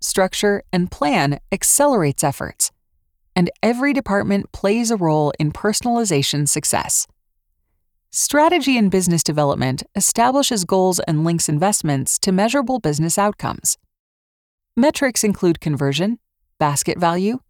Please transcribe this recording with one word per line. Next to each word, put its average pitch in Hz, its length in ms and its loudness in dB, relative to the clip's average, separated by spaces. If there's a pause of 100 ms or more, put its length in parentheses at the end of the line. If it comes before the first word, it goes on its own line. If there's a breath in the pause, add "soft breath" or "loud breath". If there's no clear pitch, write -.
structure, 202 720 0
and 180 180 0
plan 170 480 0 (140)
accelerates 202 720 2
efforts. - 480 -4 (640)
And 175 140 2 (120)
every 247 300 0
department 202 580 -2
plays 220 400 0
a 233 60 0
role 151 420 2
in 151 140 0
personalization 196 960 0
success. - 580 -2 (1040)
Strategy 294 640 2
and 208 140 2
business 175 320 2
development 143 600 0 (100)
establishes 240 720 0
goals 185 420 2
and 156 160 0
links 165 260 0
investments 151 720 0
to 196 140 0
measurable 233 480 0
business 156 360 -2
outcomes. - 640 -2 (1000)
Metrics 277 460 0
include 185 380 0
conversion, 151 580 -2 (400)
basket 147 400 0
value, 180 400 0 (120)